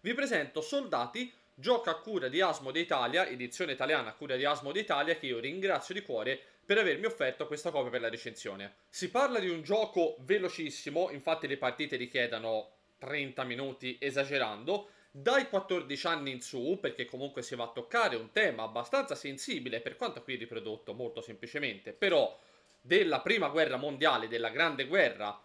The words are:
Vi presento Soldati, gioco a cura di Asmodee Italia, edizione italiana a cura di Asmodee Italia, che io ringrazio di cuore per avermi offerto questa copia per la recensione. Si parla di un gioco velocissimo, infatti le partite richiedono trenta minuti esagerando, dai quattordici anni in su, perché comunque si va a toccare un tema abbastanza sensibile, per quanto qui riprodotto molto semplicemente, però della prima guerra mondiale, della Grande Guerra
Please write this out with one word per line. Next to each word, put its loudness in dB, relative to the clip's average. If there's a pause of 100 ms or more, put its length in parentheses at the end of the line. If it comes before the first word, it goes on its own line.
Vi -2
presento 0
Soldati, -2 (220)
gioco 2
a 0
cura -2
di 0
Asmodee 2
Italia, 2
edizione -6
italiana 0
a -12
cura -4
di 0
Asmodee 0
Italia, 2
che -10
io -2
ringrazio -2
di -4
cuore -2 (240)
per 4
avermi 2
offerto 0
questa -4
copia 0
per 0
la 0
recensione. -8 (140)
Si -6
parla 2
di 0
un -2
gioco 2
velocissimo, -2
infatti -2
le -2
partite -2
richiedono -2 (260)
trenta -4
minuti -6
esagerando, 0 (260)
dai 4
quattordici -2
anni 0
in -8
su, -2
perché -4
comunque -8
si -8
va -4
a -12
toccare 0
un -8
tema 2
abbastanza -2
sensibile, -6
per -6
quanto -6
qui -6
riprodotto -8
molto -6
semplicemente, -6
però 4 (460)
della 6
prima 4
guerra 4
mondiale, 2
della 0
Grande 2
Guerra 2